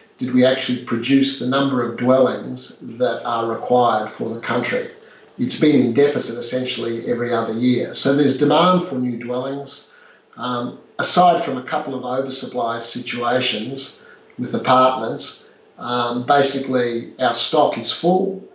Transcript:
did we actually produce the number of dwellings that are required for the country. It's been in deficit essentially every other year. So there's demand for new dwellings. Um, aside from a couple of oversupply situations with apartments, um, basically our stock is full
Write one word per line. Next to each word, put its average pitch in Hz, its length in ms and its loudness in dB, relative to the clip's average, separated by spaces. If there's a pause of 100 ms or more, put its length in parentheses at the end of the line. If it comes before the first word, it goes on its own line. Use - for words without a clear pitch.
(180)
did 123 160 -2
we 127 100 6
actually 131 400 0
produce 127 540 2
the 123 80 -6
number 131 360 2
of 110 140 -4
dwellings 127 840 2
that 117 440 -2
are 117 220 -2
required 113 640 2
for 113 180 -8
the 113 120 -8
country. - 500 -2 (480)
It's - 200 -2
been 147 220 4
in 113 140 2
deficit 139 420 2
essentially 117 760 -4
every 120 220 -2
other 110 220 -2
year. 120 400 0
So 139 200 0
there's 139 240 2
demand 160 480 4
for 139 100 -6
new 123 220 -2
dwellings. 135 720 -8 (460)
Um, 123 420 -6 (200)
aside 175 460 4
from 131 120 -4
a 127 60 -6
couple 143 320 -6
of 123 100 -8
oversupply 123 760 -4
situations 120 1200 -4 (380)
with 123 160 -6
apartments, - 920 0 (300)
um, 123 480 -4
basically 131 920 0
our 120 140 2
stock 135 440 0
is 113 140 -6
full 185 500 0 (120)